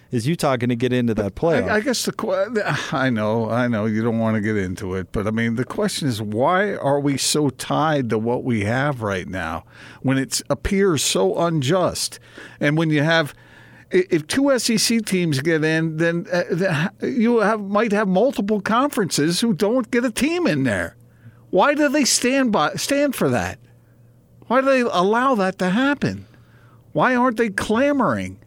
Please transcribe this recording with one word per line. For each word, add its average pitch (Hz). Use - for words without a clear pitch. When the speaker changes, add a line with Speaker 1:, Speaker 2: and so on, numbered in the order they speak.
Speaker 1:
is 117
Utah 156
gonna 123
get 123
into 120
that 101
playoff? 151
Speaker 2:
I, 214
I -
guess 233
the 190
que-, 208
I 131
know, 110
I 120
know 110
you 110
don't 113
wanna 110
get 107
into 92
it, 92
but, 101
I 110
mean, 117
the 123
question 196
is, 113
why 165
are 143
we 143
so 151
tied 143
to 117
what 120
we 120
have 123
right 98
now 85
when 131
it -
appears 190
so 185
unjust? 160
And 147
when 160
you 147
have, 160
i-, -
if 151
two 277
S 247
E 220
C 226
teams 175
get 156
in, 160
then, 170
uh, 175
the, 170
you 240
have, 214
might 208
have 202
multiple 208
conferences 196
who 233
don't 214
get 240
a 254
team 330
in 147
there. 95
Why 247
do 294
they 277
stand 254
by, 156
stand 277
for 165
that? 98
Why 254
do 269
they 269
allow 233
that 190
to 185
happen? 202
Why 220
aren't 247
they 233
clamoring 208